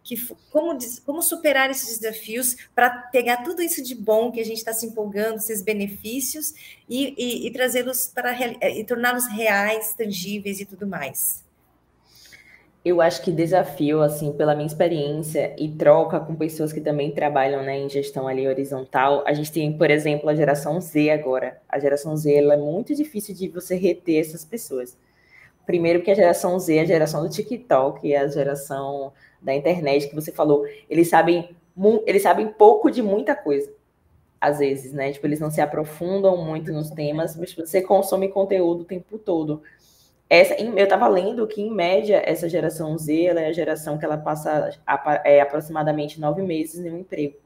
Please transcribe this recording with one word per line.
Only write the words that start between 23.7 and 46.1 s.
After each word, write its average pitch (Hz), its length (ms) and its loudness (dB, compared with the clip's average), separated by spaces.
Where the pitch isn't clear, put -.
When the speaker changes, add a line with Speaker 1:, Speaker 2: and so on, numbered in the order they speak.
Speaker 2:
reter 175 460 2
essas 160 240 -6
pessoas. 131 520 -8
Primeiro 170 320 2
porque 170 140 2
a - 20 8
geração 180 460 4
Z 165 160 2
é 156 60 6
a - 20 4
geração 156 400 2
do 131 40 -2
TikTok, 143 840 0
é 143 60 4
a 143 100 0
geração 139 840 -4
da 135 100 -4
internet 147 560 2
que - 60 -12
você 151 160 -6
falou. 147 340 2
Eles 165 200 4
sabem 170 480 4
mu-, 214 320 4
eles 196 160 4
sabem 196 240 4
pouco 214 420 8
de 233 140 0
muita 214 320 0
coisa, - 380 -2
às 147 200 0
vezes, 135 320 -2
né? 139 180 -4
Tipo, 143 160 -8
eles 151 140 -2
não 156 100 -4
se 156 100 -2
aprofundam 180 760 0
muito 156 360 -6
nos 156 180 -4
temas, 156 460 -4
mas 165 160 -10
você 185 300 -2
consome 190 460 2
conteúdo 190 540 0
o - 20 -12
tempo 190 340 -12
todo. 156 420 -4
Essa, 180 240 8
em, 220 240 -4
eu 196 80 6
tava 196 220 4
lendo 208 400 2
que, - 120 -8
em 214 120 -4
média, 196 520 4
essa 165 240 -2
geração 160 480 -2
Z, 160 300 0
ela 170 140 2
é 160 60 -2
a 160 60 -2
geração 156 460 -4
que 156 60 -8
ela 151 120 -2
passa 151 540 -2
apa-, 143 380 0
é, 143 160 8
aproximadamente 151 800 -2